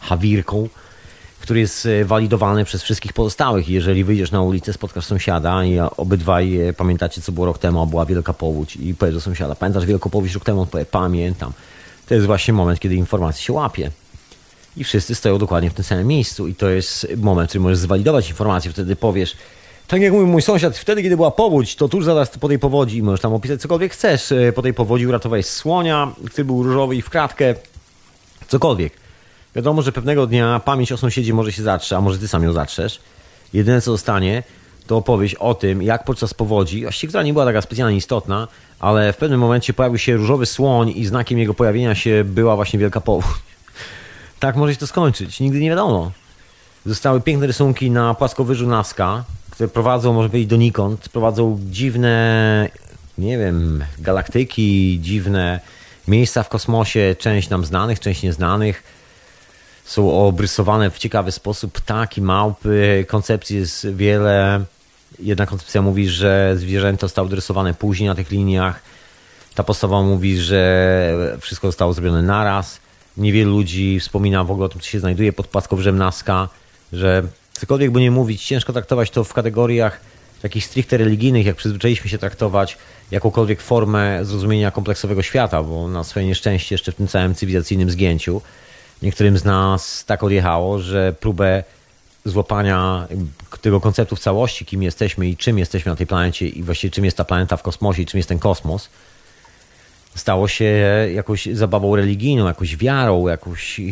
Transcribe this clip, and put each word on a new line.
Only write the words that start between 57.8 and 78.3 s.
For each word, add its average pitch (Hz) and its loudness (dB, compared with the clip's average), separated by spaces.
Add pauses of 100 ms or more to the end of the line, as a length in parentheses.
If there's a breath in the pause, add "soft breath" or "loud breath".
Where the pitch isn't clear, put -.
część 95 -4
nieznanych. 92 0 (1040 loud breath)
Są 98 2
obrysowane 101 2
w - -12
ciekawy 101 -2
sposób 101 -8
ptaki, 110 -4
małpy, 101 2
koncepcji 104 -2
jest 98 -4
wiele. 101 2 (540)
Jedna 98 -2
koncepcja 98 -2
mówi, 98 2
że 95 2
zwierzęta 95 0
zostały 92 -2
dorysowane 95 -2
później 101 -2
na 95 0
tych 90 -6
liniach. 95 0 (720 loud breath)
Ta 101 -2
podstawa 101 0
mówi, 95 2
że 92 2
wszystko - -6
zostało 87 0
zrobione 85 0
naraz. 98 0 (360 soft breath)
Niewielu 104 2
ludzi 95 0
wspomina 98 0
w 90 -4
ogóle 98 -2
o - -2
tym, 92 -12
co - -16
się 104 -6
znajduje 92 0
pod 98 -6
płaskowyżem 95 0
Nazca, 92 -2 (440 soft breath)
że 92 2 (300)
cokolwiek 139 0
by 123 4
nie 123 4
mówić, 117 0